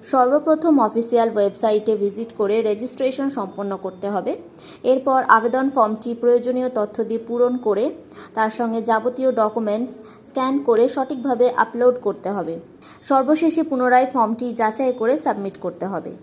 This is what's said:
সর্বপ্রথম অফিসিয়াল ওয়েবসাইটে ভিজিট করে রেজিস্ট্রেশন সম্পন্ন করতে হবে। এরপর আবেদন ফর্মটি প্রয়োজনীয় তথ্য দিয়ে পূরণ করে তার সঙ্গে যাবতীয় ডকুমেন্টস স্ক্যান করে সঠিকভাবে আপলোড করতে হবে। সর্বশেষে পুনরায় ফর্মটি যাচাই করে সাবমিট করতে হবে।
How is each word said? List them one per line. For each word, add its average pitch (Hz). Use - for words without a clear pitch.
সর্বপ্রথম 294
অফিসিয়াল 226
ওয়েবসাইটে 214
ভিজিট 202
করে 214
রেজিস্ট্রেশন 254
সম্পন্ন 196
করতে 185
হবে। 202
এরপর 262
আবেদন 240
ফর্মটি 226
প্রয়োজনীয় 240
তথ্য 214
দিয়ে 226
পূরণ 240
করে 220
তার 220
সঙ্গে 226
যাবতীয় 247
ডকুমেন্টস 220
স্ক্যান 262
করে 233
সঠিকভাবে 262
আপলোড 240
করতে 190
হবে। 170
সর্বশেষে 311
পুনরায় 254
ফর্মটি 233
যাচাই 240
করে 247
সাবমিট 202
করতে 175
হবে। 180